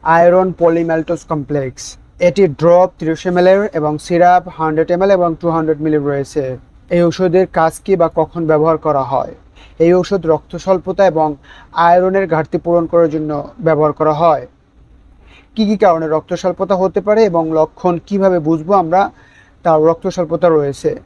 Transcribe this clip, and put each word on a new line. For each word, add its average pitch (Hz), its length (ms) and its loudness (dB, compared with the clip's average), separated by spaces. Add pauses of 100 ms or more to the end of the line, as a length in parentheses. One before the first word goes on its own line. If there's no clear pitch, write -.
আয়রন 175 440 4 (140)
পলিমাল্টোজ 165 600 0 (100)
কমপ্লেক্স। 143 520 -6 (360)
এটি 180 280 2
ড্রপ 175 500 2
ত্রিশ 160 280 -6
এম 180 120 -2
এল 180 100 4
এর 196 140 4 (120)
এবং 151 240 -4
সিরাপ 175 460 2 (140)
হান্ড্রেড 160 340 -2
এম 175 120 0
এল 202 80 2
এবং 175 180 2 (120)
টু 170 80 -4
হান্ড্রেড 160 320 -2
মিলি 156 160 0
রয়েছে। 139 460 -4 (460)
এই 175 140 0
ঔষধের 180 420 0 (120)
কাজ 160 160 0 (100)
কী 196 120 0
বা 165 200 2
কখন 165 300 -4
ব্যবহার 156 320 2
করা 147 260 -2
হয়? 127 300 -4 (460)
এই 165 140 4
ঔষধ 185 320 0
রক্ত 156 300 -2
স্বল্পতা 185 500 -2
এবং 156 220 0 (460)
আয়রনের 180 540 2
ঘাটতি 160 300 -2
পূরণ 170 280 0
করার 170 240 2
জন্য 151 220 -6 (340)
ব্যবহার 151 280 0
করা 151 200 0
হয়। 151 300 0 (1120)
কী 220 140 -2
কী 214 80 -2
কারণে 165 300 2
রক্ত 156 260 -4
স্বল্পতা 185 420 -2
হতে 185 260 -2
পারে 214 220 0
এবং 170 280 0
লক্ষণ 160 440 0 (120)
কীভাবে 190 320 0
বুঝবো 160 340 -2
আমরা 180 280 2 (640)
তার 160 180 2
রক্ত 165 260 0
স্বল্পতা 170 420 -2
রয়েছে? 147 420 -2 (140)